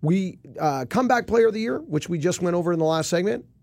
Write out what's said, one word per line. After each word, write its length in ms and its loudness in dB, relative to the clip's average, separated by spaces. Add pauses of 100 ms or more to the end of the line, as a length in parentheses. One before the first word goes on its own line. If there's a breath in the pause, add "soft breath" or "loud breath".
we, 360 0 (220)
uh, 300 0
comeback 380 2
player 200 4
of 60 2
the 80 -4
year, 180 -4
which 300 -4
we 80 -2
just 240 -2
went 140 0
over 180 0
in 60 -2
the 60 2
last 240 0
segment, 360 -2 (180)